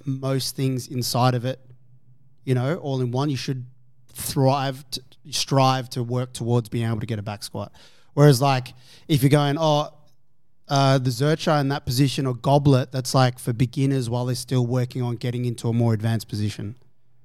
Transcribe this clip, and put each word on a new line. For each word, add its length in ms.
most 500
things 320
inside 460
of 120
it, 140
you 100
know, 220
all 260
in 100
one, 180
you 80
should 280
thrive, 840
to, 100
strive 600
to 120
work 300
towards 340
being 180
able 140
to 60
get 140
a 40
back 180
squat. 300
Whereas, 280
like, 320
if 160
you're 60
going, 280
"Oh, 360
uh, 300
the 120
Zercher 520
in 80
that 160
position 400
or 80
goblet," 580
that's, 220
like, 260
for 140
beginners 560
while 160
they're 100
still 320
working 340
on 140
getting 300
into 240
a 40
more 200
advanced 340
position. 480